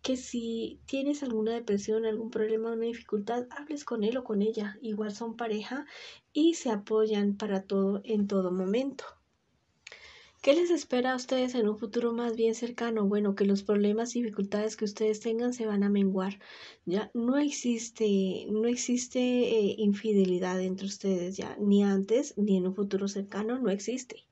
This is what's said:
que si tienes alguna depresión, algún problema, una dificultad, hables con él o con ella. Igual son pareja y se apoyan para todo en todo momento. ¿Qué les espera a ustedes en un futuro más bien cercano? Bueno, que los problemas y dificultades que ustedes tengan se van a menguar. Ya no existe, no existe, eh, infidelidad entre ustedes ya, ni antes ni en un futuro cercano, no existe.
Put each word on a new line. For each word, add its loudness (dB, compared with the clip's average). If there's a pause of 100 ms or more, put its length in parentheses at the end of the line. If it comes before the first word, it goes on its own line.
que -2
si -6
tienes -2
alguna 0
depresión, 0
algún -2
problema, 0
una -2
dificultad, -4
hables -10
con -4
él 0
o -4
con 0
ella. 0
Igual -4
son -8
pareja -4 (480)
y 4
se -4
apoyan 0
para -2
todo 0
en 0
todo 2
momento. -2 (1400)
¿Qué 6
les 4
espera 2
a 0
ustedes -2
en 2
un 0
futuro -2
más -2
bien 2
cercano? -2
Bueno, 2
que 0
los 2
problemas 2
y 0
dificultades -2
que -4
ustedes -2
tengan -2
se -4
van 2
a 4
menguar. 2 (480)
Ya -2
no 2
existe, 0
no 2
existe, -2
eh, 4
infidelidad 2
entre -4
ustedes -2
ya, -8
ni 6
antes 2
ni 4
en 2
un -2
futuro -2
cercano, -4
no 0
existe. -6